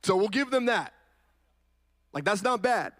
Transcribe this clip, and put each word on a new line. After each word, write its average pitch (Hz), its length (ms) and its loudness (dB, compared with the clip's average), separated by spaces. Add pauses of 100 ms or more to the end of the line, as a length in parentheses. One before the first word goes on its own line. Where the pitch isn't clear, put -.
So 190 120 2
we'll 202 120 2
give 247 240 -2
them 254 140 2
that. 214 280 -2 (1160)
Like, 143 140 -8
that's 202 180 0
not 247 180 0
bad. 214 380 0